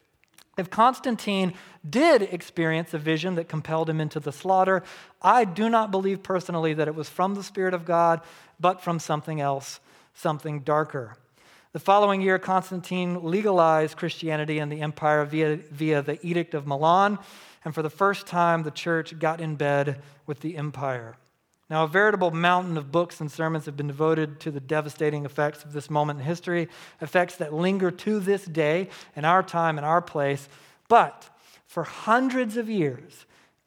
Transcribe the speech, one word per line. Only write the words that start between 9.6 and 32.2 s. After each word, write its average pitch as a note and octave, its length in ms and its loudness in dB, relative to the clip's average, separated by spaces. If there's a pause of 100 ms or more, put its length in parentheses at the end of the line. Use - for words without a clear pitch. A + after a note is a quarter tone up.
something D3+ 480 -6
darker. D3 560 -2 (560)
The E3 60 -8
following G3 420 4
year, F#3+ 160 4
Constantine F3+ 840 -2
legalized E3 760 4
Christianity D3+ 600 -4
in D3 100 -4
the D3+ 120 -8
empire D3+ 420 2
via, D3+ 320 0
via D3+ 460 -2
the C#3+ 240 -4
Edict E3+ 280 -2
of C#3+ 140 -4
Milan, F3 500 2 (460)
and D#3+ 100 -8
for D#3+ 80 -4
the D#3 80 -2
first G3 380 0
time, E3+ 360 2
the D3 80 -8
church E3 480 -4
got D#3+ 200 -2
in D#3 160 -6
bed C#3+ 460 0 (240)
with - 160 -10
the D#3+ 160 -8
empire. C3 580 -8 (540)
Now, D#3 160 2
a - 20 -2
veritable F#3+ 440 2
mountain F3 440 2
of C#3+ 160 -8
books E3+ 300 -2
and D3 100 -8
sermons D#3+ 340 -4
have C#3+ 120 -12
been C#3+ 100 -4
devoted D3+ 540 0
to D#3+ 100 -6
the C#3+ 80 -6
devastating D3+ 640 -2
effects D3 400 -4
of D3+ 80 -18
this D3 180 -10
moment D3 300 0
in B2+ 60 -8
history, E3+ 420 -2 (320)
effects F3 380 0
that D3+ 160 -6
linger F#3 380 0
to G#3 280 -2
this G3 240 0
day E3 460 0 (260)
in D3 80 -8
our E3 180 6
time E3 360 0
and C#3+ 80 -6
our E3+ 160 4
place. C#3 480 -2 (400)
But G#3+ 400 4 (380)
for E3+ 160 -6
hundreds B3 760 0